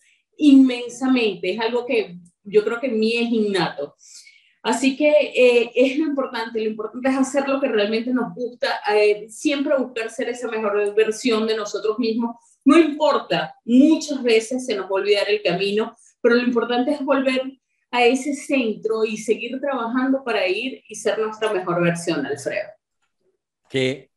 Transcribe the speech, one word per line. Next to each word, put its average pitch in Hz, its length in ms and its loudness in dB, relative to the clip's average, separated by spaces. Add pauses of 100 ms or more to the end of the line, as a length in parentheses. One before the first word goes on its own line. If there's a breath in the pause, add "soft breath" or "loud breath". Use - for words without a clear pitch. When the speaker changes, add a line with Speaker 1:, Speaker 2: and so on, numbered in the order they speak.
(380 soft breath)
Speaker 1:
inmensamente, 247 1120 4
es 214 80 -4
algo 233 260 -2
que 214 320 -2 (260)
yo 208 200 2
creo 226 160 -2
que 269 80 -4
en 226 120 -2
mí 226 160 2
es 233 140 0
innato. 196 680 -2 (680 loud breath)
Así 254 340 0
que, 294 140 4
eh, 247 640 4
es 269 240 2
lo 311 80 0
importante, 233 540 -4
lo 220 100 -2
importante 220 380 -6
es 262 60 0
hacer 277 320 -2
lo 269 140 -2
que 269 60 0
realmente 226 440 -2
nos 175 220 -2
gusta, - 460 -6 (120)
eh, 208 380 2
siempre 285 480 -2
buscar 226 320 -6
ser 240 200 -6
esa 247 200 -8
mejor 208 460 -2
versión 220 500 0
de 220 100 -2
nosotros 214 440 -4
mismos. 233 380 -2 (280 soft breath)
No 294 100 6
importa, 294 760 0 (100)
muchas 262 600 4
veces 240 420 0
se 226 100 -4
nos 190 100 -6
va 185 40 -10
a 196 120 0
olvidar 202 280 0
el 208 140 -2
camino, 202 520 -2 (260 soft breath)
pero 240 140 4
lo 247 60 2
importante 240 500 0
es 285 100 -4
volver 262 420 0 (460)
a 247 160 2
ese 262 280 2
centro 220 720 -2
y 220 100 -4
seguir 254 460 -4
trabajando 262 640 -2
para 214 200 -2
ir 214 440 -4
y 214 60 -14
ser 202 240 -2
nuestra 214 340 -2
mejor 175 280 -2
versión, 170 440 0
Alfredo. - 420 -6 (1000)
Speaker 2:
Qué 131 480 -2